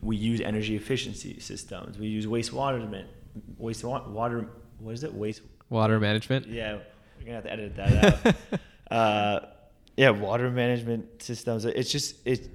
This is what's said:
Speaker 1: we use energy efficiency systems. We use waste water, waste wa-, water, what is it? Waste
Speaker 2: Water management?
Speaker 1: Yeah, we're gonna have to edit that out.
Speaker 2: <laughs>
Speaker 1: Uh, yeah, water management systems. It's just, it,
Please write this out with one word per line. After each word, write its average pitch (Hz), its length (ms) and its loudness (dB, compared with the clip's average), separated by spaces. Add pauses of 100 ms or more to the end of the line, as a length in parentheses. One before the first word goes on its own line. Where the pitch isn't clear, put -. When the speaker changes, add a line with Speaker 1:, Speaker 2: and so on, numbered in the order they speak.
Speaker 1:
we 110 140 0
use 113 240 0
energy 107 360 -2
efficiency 104 640 -6
systems. 98 580 -12
We 107 80 -6
use 107 220 -2
waste 117 240 -2
water, 120 520 -4 (540)
waste 113 260 -6
wa-, 123 240 -6
water, 117 400 -4 (300)
what 110 160 -10
is 123 100 -8
it? 156 80 -8
Waste 107 300 -6 (260)
Speaker 2:
Water 110 300 4
management? 107 480 0
Speaker 1:
Yeah, 107 320 -6 (400)
we're - 60 -14
gonna 117 100 -10
have 110 100 -8
to - 80 -8
edit 104 240 -8
that - 500 6
out. - 140 8
Speaker 2:
<laughs> - 200 -6 (280)
Speaker 1:
Uh, 104 520 4 (560)
yeah, 135 140 8
water 107 380 2
management 120 720 0
systems. 113 440 -4
It's 120 260 0
just, - 240 -2 (100)
it, 123 300 0